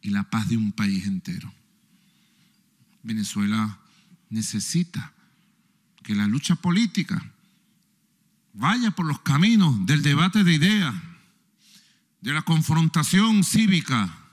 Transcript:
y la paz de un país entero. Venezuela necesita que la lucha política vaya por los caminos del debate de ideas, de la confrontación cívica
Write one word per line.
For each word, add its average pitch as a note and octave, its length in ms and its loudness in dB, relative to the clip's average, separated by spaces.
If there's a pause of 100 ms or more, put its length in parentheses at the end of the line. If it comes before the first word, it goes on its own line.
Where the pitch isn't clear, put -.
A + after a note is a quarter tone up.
y G2+ 100 -8
la G2+ 200 -4
paz A2+ 180 -4
de A#2 80 -2
un G#2+ 140 -2
país G2 340 -4
entero. F#2+ 480 -8 (1500)
Venezuela G#2 760 -4 (520)
necesita A2 800 -6 (920)
que G#2+ 120 -4
la G#2 120 0
lucha C#3 300 0
política - 760 -2 (1200)
vaya G3+ 380 0
por E3+ 160 -4
los D3 140 -4
caminos D3+ 680 4
del C#3+ 160 2
debate E3+ 420 2
de F3 80 4
ideas, D#3+ 420 2 (1300)
de C3 120 -6
la D#3 100 -2
confrontación E3 1000 2
cívica C#3 760 0 (140)